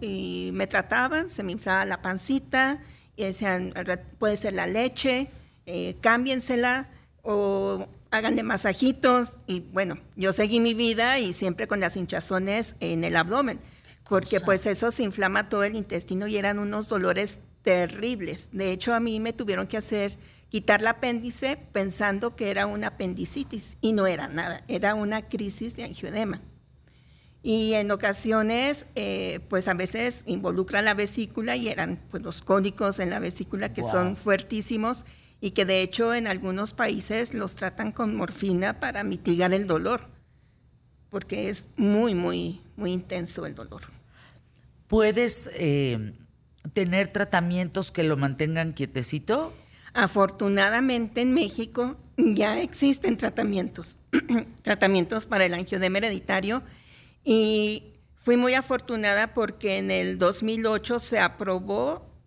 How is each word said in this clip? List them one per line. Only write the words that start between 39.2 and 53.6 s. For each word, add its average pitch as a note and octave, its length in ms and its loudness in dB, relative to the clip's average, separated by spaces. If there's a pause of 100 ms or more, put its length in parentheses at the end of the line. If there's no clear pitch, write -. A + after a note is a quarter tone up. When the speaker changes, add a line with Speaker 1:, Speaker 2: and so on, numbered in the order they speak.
Speaker 1:
el G3 140 2
dolor, F#3 420 0 (1040)
porque G3 400 -6
es - 260 -8
muy, G#3 380 4
muy, F3 480 -2 (140)
muy G3 160 -4
intenso F3+ 520 -6
el D3+ 100 -10
dolor. - 280 -16 (1040)
Speaker 2:
¿Puedes, A3 680 4
eh, B2+ 600 2 (580)
tener F#3+ 400 2
tratamientos F3+ 800 0
que E3+ 120 2
lo D#3 120 4
mantengan D#3 560 0
quietecito? D#3 800 -2 (400)
Speaker 1:
Afortunadamente, G#3 1300 2
en B3+ 140 4
México B3 640 -2 (180)
ya G#3+ 460 4
existen C#4 560 2
tratamientos, G3+ 800 -2 (140)